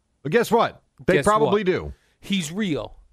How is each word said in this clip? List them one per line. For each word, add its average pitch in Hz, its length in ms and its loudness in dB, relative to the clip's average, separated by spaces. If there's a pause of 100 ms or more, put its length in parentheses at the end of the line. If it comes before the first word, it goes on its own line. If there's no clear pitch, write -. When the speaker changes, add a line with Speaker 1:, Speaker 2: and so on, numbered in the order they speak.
(240)
Speaker 1:
But 151 100 -6
guess 226 180 2
what? 202 320 0 (240)
They 175 80 4
Speaker 2:
Guess 143 100 2
Speaker 1:
probably 208 360 2
Speaker 2:
what? 202 40 -4
Speaker 1:
do. 101 280 -4 (260)
Speaker 2:
He's 180 320 -4
real. 170 460 -6 (160)